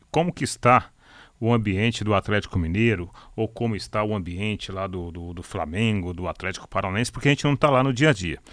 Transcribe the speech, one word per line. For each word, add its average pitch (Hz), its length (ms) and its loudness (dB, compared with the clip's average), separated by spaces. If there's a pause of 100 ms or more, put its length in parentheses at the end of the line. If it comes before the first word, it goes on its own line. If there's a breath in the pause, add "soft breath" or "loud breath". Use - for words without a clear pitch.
(120)
como 165 220 0
que - 100 -10
está - 480 4 (480 soft breath)
o 113 160 2
ambiente 107 480 0
do 104 100 2
Atlético - 460 0
Mineiro 90 500 0 (280 soft breath)
ou 110 100 0
como 113 300 -4
está 107 260 -4
o 107 100 -2
ambiente 98 600 -4
lá 95 160 -4
do, 87 240 -8
do, 87 200 -10
do 87 120 -10
Flamengo, 92 680 -2
do 87 140 -6
Atlético 90 420 -8
Paranaense, 98 440 -2
porque 131 160 0
a - 20 6
gente 143 140 2
não 143 100 2
tá 147 160 4
lá 131 140 4
no 135 100 0
dia 147 160 4
a - 20 6
dia. 92 280 -6 (120)